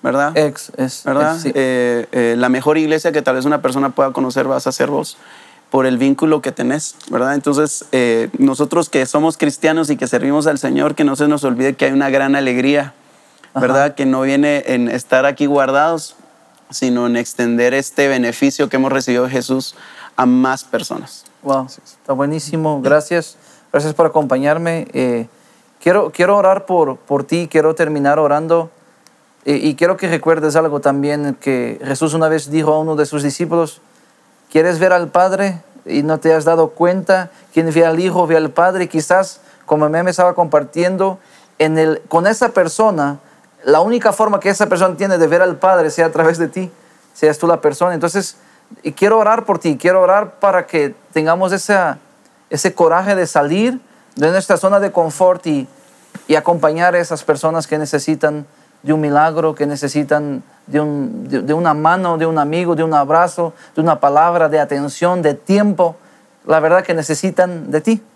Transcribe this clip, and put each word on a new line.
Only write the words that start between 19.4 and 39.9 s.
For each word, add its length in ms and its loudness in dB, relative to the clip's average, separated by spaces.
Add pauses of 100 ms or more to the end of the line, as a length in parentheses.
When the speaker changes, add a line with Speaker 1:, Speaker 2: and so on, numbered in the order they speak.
Speaker 1:
a 100 2
más 380 2
personas. 640 -10 (180)
Speaker 2:
Wow, 220 -2
está 480 -12
buenísimo, 680 -4
gracias. 540 0 (380)
Gracias 200 -2
por 120 2
acompañarme. 880 -2
Eh, 340 -4 (540)
quiero, 300 2
quiero 260 2
orar 280 2
por, 320 0
por 280 -4
ti, 260 -4
quiero 240 2
terminar 420 0
orando. 540 0 (720)
Eh, 180 -2
y 140 0
quiero 220 0
que 100 -6
recuerdes 480 0
algo 240 0
también, 640 -2
que 420 -4
Jesús 300 -2
una 160 2
vez 200 -2
dijo 240 0
a 60 2
uno 160 -2
de 100 2
sus 180 -6
discípulos, 580 -2 (720)
"¿Quieres 280 2
ver 140 4
al 160 0
Padre 520 0 (240)
y 180 -2
no 160 0
te 140 2
has 120 0
dado 240 4
cuenta? 600 0 (240)
Quien 200 0
ve 120 6
al 140 0
Hijo, 260 2
ve 120 2
al 140 0
Padre". 360 2
Quizás, 540 0 (240)
como 240 2